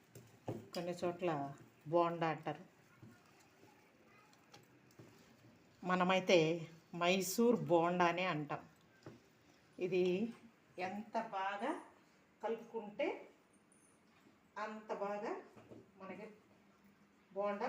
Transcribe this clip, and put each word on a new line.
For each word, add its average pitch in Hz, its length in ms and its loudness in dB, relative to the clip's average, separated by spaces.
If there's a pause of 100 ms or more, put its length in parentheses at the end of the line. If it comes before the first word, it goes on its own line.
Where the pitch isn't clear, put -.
(760)
కొన్ని 175 280 -4
చోట్ల 175 260 -2 (640)
బోండా 170 420 2
అంటారు. 151 300 -8 (3250)
మనమైతే 185 480 6 (640)
మైసూర్ 190 560 4 (120)
బోండానే 175 640 4
అంటాం. 151 300 -6 (1200)
ఇది 180 160 2 (840)
ఎంత 208 260 -10 (220)
బాగా 202 340 -2 (720)
కలుపుకుంటే 226 680 -6 (1600)
అంత 220 260 -10 (140)
బాగా 208 280 -4 (680)
మనకి 190 260 -12 (1080)
బోండా 202 340 -2